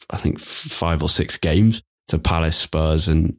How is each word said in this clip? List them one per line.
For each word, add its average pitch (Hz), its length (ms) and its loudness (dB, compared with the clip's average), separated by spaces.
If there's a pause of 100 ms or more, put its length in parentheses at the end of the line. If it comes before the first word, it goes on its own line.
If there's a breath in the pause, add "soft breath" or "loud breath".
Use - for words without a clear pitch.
(120)
I - 60 -8
think, - 180 -4
f-, - 80 -10
five - 580 -2
or 78 80 -2
six - 280 0
games, 107 440 2 (280)
to 82 100 0
Palace, 82 360 0
Spurs, 80 520 0
and, 80 320 0